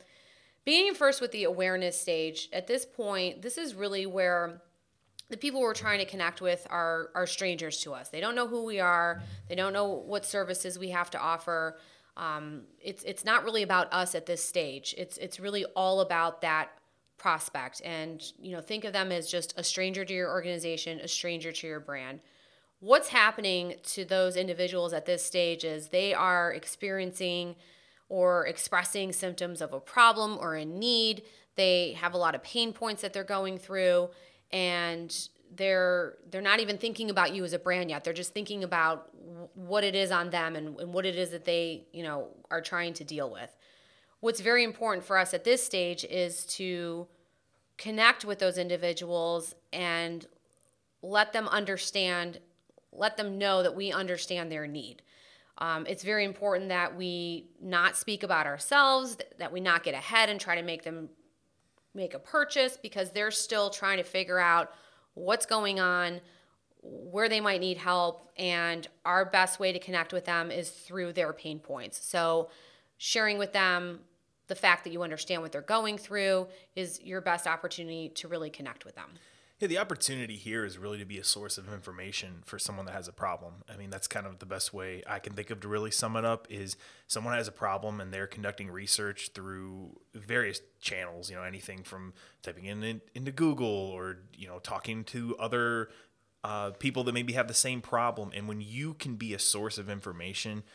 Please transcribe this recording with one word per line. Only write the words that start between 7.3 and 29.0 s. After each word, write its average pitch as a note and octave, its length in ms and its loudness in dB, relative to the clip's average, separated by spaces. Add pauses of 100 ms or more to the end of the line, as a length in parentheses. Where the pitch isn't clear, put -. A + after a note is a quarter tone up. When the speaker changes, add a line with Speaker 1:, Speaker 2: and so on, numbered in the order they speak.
Speaker 1:
to C#3+ 140 -6
us. B2+ 160 -10
They D#3 100 -6
don't A3 140 0
know B3 120 2
who A#3 180 -2
we G#3+ 140 -2
are. F3 440 4 (260)
They F3 60 -4
don't F#3+ 180 2
know G3+ 140 2
what G3+ 400 -2
services F3+ 520 -2
we F#3 120 -6
have F3 220 0
to - 60 -4
offer. E3 600 0 (400)
Um, D3+ 460 -6 (140)
it's, G3 260 -10
it's F#3+ 200 -6
not A3 200 6
really A3 180 0
about F#3 280 4
us F3+ 240 2
at D#3+ 120 -4
this E3+ 180 -2
stage. C#3 540 -2
It's, - 180 -8
it's - 240 -10
really G3+ 240 -2 (100)
all F#3+ 280 4
about E3+ 400 2
that D#3 300 2 (440)
prospect. D3+ 640 -2
And, D#3+ 400 -6 (160)
you F#3 140 -10
know, E3+ 80 -6
think G#3+ 240 -4
of G3+ 80 -6
them F#3+ 180 2
as E3+ 200 -2
just F3 260 -2
a E3+ 80 -4
stranger F#3 400 0
to F#3 80 -6
your F3+ 180 0
organization, E3 680 -4
a E3+ 80 -8
stranger E3 440 -4
to E3 140 -8
your D#3 140 -6
brand. C#3 400 -8 (600)
What's C4+ 280 6
happening G#3 760 4
to - 200 -4
those F#3 320 4
individuals F3+ 560 0
at D#3 140 -4
this F3 180 2
stage E3+ 400 0
is D#3 240 -6
they G3 240 2
are F3 400 4
experiencing F#3 1040 -4 (540)
or F3+ 400 6
expressing F#3 640 0